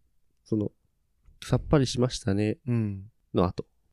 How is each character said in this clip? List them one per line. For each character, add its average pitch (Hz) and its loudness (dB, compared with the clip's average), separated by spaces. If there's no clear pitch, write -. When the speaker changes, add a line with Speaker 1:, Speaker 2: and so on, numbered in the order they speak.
Speaker 1:
そ - -2
の、 104 -2
「さ - 0
っ 120 0
ぱ - 2
り 135 4
し - -4
ま 127 2
し - -8
た 98 0
ね」 107 0
Speaker 2:
う 127 -2
ん。 104 -4
Speaker 1:
の 107 4
後。 - -4